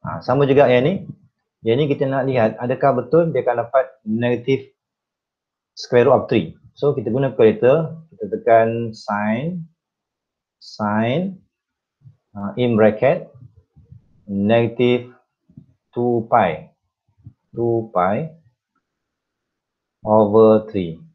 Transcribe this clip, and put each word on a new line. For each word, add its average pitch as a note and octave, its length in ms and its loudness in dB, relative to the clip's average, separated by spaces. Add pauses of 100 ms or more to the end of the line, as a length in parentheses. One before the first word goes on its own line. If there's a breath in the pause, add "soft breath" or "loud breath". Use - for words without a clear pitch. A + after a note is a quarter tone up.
Ha, E2 200 -10
sama C3+ 240 2
juga C#3 200 4
yang B2 160 4
ni. F3+ 100 0 (680)
Yang A2+ 160 0
ni D3+ 160 0
kita C#3+ 160 -2
nak C3+ 160 -2
lihat A#2 320 0
adakah B2 480 -2
betul E3 300 2
dia B2 100 -2
akan A#2 240 -2
dapat C3 160 2 (240)
negative A#2+ 640 -2 (1040)
square B2 320 2
root B2+ 80 4
of G2 140 -2
three. F#2+ 260 -2 (160)
So C#3 240 -2
kita A2 160 -6
guna C3+ 220 -2
calculator, D#3+ 680 2 (140)
kita - 180 -12
tekan A2+ 640 0
sin, A#2+ 720 -6 (880)
sin, A2 880 -4 (880)
uh, G2+ 240 -10
in A#2+ 220 0
bracket B2 500 2 (960)
negative A#2 880 -2 (800)
two A#2+ 380 -2
pi, F2+ 400 0 (800)
two A#2 400 -4
pi G2+ 400 -4 (1800)
over G#2+ 640 4
three. E2+ 320 -6 (120)